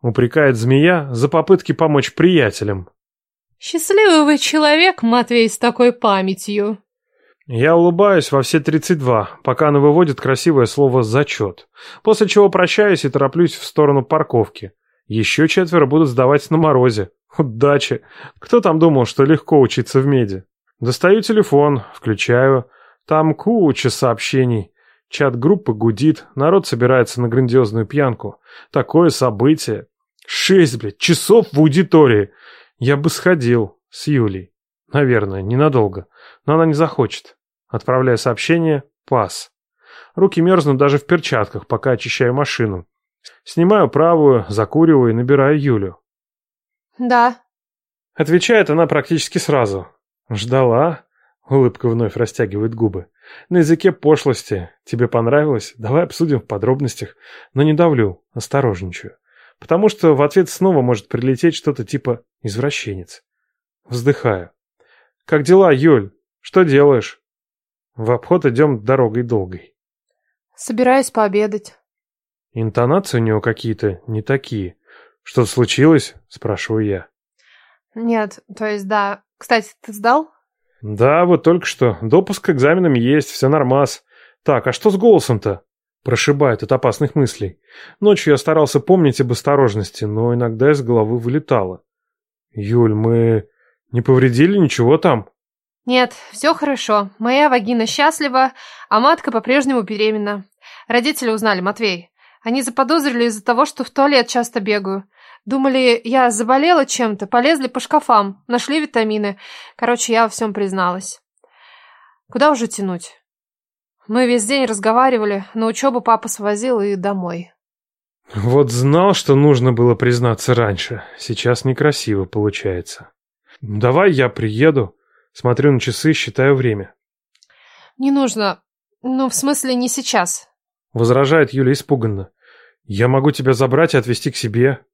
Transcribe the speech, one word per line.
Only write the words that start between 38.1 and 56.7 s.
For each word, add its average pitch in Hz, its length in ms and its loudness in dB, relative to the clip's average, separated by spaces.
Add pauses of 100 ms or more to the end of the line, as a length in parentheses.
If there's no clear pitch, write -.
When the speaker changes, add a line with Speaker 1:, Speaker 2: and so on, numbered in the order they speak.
Speaker 1:
сообщение. 151 680 -2 (220)
Пас. - 460 -4 (640)
Руки 185 260 0
мерзнут 160 380 2
даже 143 200 2
в - 80 -8
перчатках, 131 600 -4
пока 123 260 -2
очищаю 123 420 -2
машину. 110 520 -4 (580)
Снимаю 180 460 2
правую, 147 580 2
закуриваю 127 600 2
и 110 40 -2
набираю 139 460 2
Юлю. 107 380 -2 (1000)
Speaker 2:
Да. 240 440 0 (720)
Speaker 1:
Отвечает 175 560 2
она 160 160 2
практически 156 520 -4
сразу. 104 480 -2 (440)
Ждала. 123 760 0 (440)
Улыбка 131 400 0
вновь 113 280 -2
растягивает 110 580 -4
губы. 101 320 -4 (420)
На 175 100 0
языке 165 340 2
пошлости. 123 800 -2 (140)
Тебе 120 220 -2
понравилось? 120 720 -2
Давай 123 280 -2
обсудим 147 360 -2
в - 60 -20
подробностях. 120 680 -4 (380)